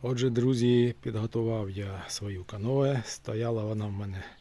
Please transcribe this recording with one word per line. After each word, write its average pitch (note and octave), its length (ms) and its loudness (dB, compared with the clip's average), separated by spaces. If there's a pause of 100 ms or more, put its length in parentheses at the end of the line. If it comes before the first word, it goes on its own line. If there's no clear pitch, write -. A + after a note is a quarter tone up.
Отже, B2+ 200 2
друзі, A#2+ 720 4
підготував A2+ 680 -2
я F#2+ 380 -8
свою G2 360 -6
каноe. C3 600 0
Стояла A2+ 580 -4
вона G#2+ 240 -2
в G#2 40 -4
мене G2+ 320 -6 (180)